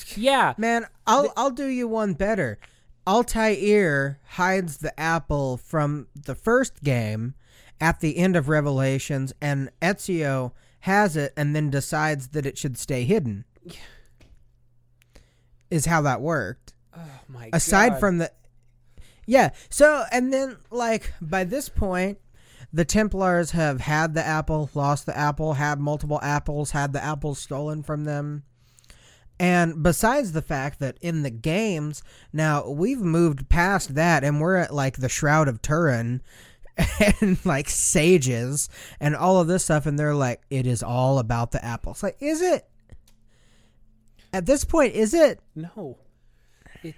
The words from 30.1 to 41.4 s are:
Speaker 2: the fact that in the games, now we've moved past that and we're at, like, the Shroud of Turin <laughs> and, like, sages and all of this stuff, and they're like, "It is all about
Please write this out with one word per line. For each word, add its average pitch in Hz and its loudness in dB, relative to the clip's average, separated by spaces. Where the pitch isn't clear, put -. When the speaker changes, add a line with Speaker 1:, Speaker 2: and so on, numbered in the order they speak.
Speaker 2:
the 151 -4
fact 143 -6
that 131 -6
in 165 -4
the 143 -4
games, 156 -4
now 156 0
we've 185 -2
moved 160 2
past 175 2
that 156 4
and 147 2
we're 185 2
at, - 0
like, 135 -2
the 127 -2
Shroud 151 4
of 117 -2
Turin 127 0
<laughs> - 2
and, 190 2
like, 151 -2
sages 143 2
and 147 0
all 180 4
of 165 2
this 185 0
stuff, 151 2
and 147 -2
they're 147 0
like, 131 -2
"It 131 -2
is 123 0
all 131 2
about 117 -2